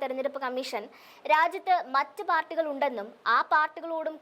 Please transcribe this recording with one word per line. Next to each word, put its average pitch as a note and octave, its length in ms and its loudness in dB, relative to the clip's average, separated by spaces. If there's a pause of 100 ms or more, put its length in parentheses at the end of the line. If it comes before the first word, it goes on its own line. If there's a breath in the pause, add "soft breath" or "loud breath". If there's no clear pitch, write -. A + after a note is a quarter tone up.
തെരഞ്ഞെടുപ്പ് C4+ 420 -4
കമ്മീഷൻ B3+ 400 -4 (480 loud breath)
രാജ്യത്ത് F4 440 4 (200)
മറ്റ് C#4+ 340 -2
പാർട്ടികൾ D#4+ 340 0 (100)
ഉണ്ടെന്നും B3+ 360 -2 (260)
ആ - 20 4 (140)
പാർട്ടികളോടും D#4+ 680 -2